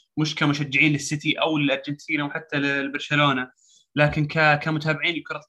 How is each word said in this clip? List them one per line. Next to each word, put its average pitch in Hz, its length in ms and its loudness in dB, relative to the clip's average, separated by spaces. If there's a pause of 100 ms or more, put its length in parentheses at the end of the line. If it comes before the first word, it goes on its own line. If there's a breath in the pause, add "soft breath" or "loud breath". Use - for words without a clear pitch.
(180)
مش 151 180 -2
كمشجعين 143 580 2
للسيتي 139 480 -4
أو 156 160 0
للأرجنتين 147 640 -2
أو 143 100 -4
حتى 156 280 -6
ل-، 139 260 -2
لبرشلونة، 139 680 0 (440 soft breath)
لكن 147 320 2
ك-، 151 360 4
كمتابعين 156 520 -2
لكرة 151 340 -8